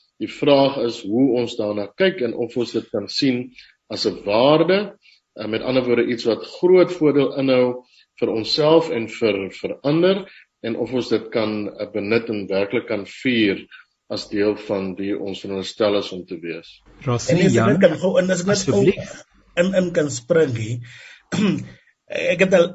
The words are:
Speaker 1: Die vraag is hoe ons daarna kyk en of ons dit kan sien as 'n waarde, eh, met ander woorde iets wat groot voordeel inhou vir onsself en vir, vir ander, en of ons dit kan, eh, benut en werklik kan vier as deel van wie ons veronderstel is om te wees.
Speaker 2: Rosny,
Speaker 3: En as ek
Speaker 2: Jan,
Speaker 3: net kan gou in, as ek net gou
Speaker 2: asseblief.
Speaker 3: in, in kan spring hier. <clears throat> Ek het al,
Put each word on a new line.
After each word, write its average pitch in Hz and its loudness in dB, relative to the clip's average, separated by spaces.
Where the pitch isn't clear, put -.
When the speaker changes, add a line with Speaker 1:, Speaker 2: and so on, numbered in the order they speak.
Speaker 1:
Die 113 -6
vraag 139 2
is 120 -4
hoe 120 2
ons 117 -4
daarna 104 -4
kyk 185 0
en 113 -4
of 117 -6
ons 117 -2
dit 113 -4
kan 101 -4
sien 127 -2
as 107 -4
'n - -4
waarde, 160 4
eh, 107 -10
met 107 -4
ander 127 0
woorde 120 2
iets 120 -4
wat 110 -2
groot 180 4
voordeel 143 2
inhou 127 2
vir - 0
onsself 156 2
en 113 -4
vir, 98 0
vir - -8
ander, 180 2
en 113 -6
of 120 -6
ons 123 -2
dit 110 -2
kan, 107 -2
eh, 104 -8
benut 107 -2
en 104 -6
werklik 101 -2
kan 101 -4
vier 113 0
as 107 -10
deel 104 0
van 95 -6
wie 98 -6
ons 95 -10
veronderstel 101 -2
is 95 -6
om 90 -10
te 90 -12
wees. 82 -14
Speaker 2:
Rosny, 123 0
Speaker 3:
En 185 4
as 135 4
ek - -
Speaker 2:
Jan, 113 4
Speaker 3:
net 156 2
kan 165 6
gou 180 0
in, 185 2
as 175 0
ek 175 -6
net 202 2
gou 202 0
Speaker 2:
asseblief. - 0
Speaker 3:
in, 190 2
in 185 0
kan 151 0
spring 147 0
hier. 110 -6
<clears throat> 170 0
Ek 175 -2
het 190 4
al, 170 6